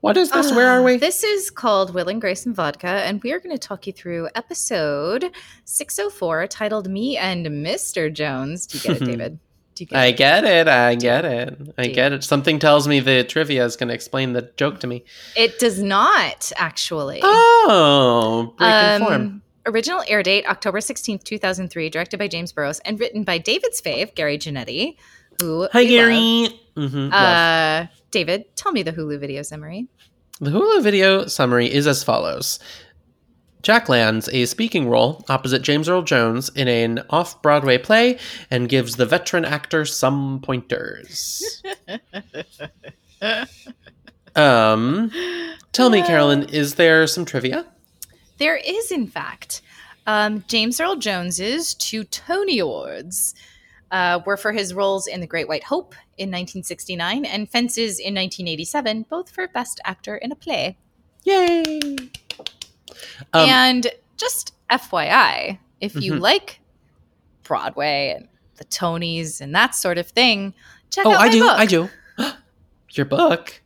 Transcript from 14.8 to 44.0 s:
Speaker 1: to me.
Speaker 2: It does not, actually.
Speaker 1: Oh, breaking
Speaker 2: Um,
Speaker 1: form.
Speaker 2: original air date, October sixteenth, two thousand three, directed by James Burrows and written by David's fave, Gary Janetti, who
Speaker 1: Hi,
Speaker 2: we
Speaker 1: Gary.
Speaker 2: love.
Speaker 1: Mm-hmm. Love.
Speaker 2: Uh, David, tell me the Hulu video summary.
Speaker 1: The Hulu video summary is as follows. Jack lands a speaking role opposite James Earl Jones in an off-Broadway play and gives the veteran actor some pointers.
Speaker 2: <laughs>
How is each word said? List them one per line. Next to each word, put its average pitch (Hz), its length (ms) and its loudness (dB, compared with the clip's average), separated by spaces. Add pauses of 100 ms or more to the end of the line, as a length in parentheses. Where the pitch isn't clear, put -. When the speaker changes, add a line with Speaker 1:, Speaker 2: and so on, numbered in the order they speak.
Speaker 1:
to 139 60 -8
me. 123 160 -10 (320)
Speaker 2:
It 226 240 2
does 202 220 0
not, 202 760 0
actually. 151 680 -6
Speaker 1:
Oh, 147 1300 6
breaking 226 180 4
Speaker 2:
Um, 208 260 4
Speaker 1:
form. 196 400 0 (240)
Speaker 2:
original 226 420 -2
air 208 160 2
date, 196 240 2
October 202 320 -2
sixteenth, - 440 -8
two 214 160 -8
thousand 185 300 -4
three, 160 200 -6
directed 170 300 -6
by 208 80 -4
James 170 240 -8
Burrows 151 340 -4
and 220 140 -6
written 220 240 -4
by 175 160 -2
David's 349 420 -2
fave, 160 340 -4
Gary 151 220 -2
Janetti, 147 580 -8 (460)
who 165 320 -2
Speaker 1:
Hi, 247 80 6
Speaker 2:
we 247 80 6
Speaker 1:
Gary. 233 260 6
Speaker 2:
love. 226 380 2 (240)
Speaker 1:
Mm-hmm. 139 320 -4
Love. 147 40 -2
Speaker 2:
Uh, 165 720 4 (220)
David, 180 460 -4
tell - 160 -4
me 233 120 0
the 160 100 -4
Hulu 151 260 -6
video 139 220 -8
summary. 151 460 -12 (520)
Speaker 1:
The 143 120 -2
Hulu 392 300 4
video 190 460 4
summary 123 440 2
is 143 160 2
as 139 160 0
follows. 82 540 -2 (1040)
Jack 226 260 2
lands 110 420 2
a 127 140 0
speaking 180 420 -2
role 117 400 2
opposite 135 360 0
James 151 260 0
Earl 180 140 0
Jones 123 520 0
in 135 140 -2
an 117 400 0
off-Broadway 147 720 2
play 233 380 2 (320)
and 123 200 -2
gives 120 260 0
the 123 100 2
veteran 170 380 0
actor 151 400 -2
some 135 580 -2
pointers. - 1200 -8 (1600)
Speaker 2:
<laughs> 226 280 -6 (880)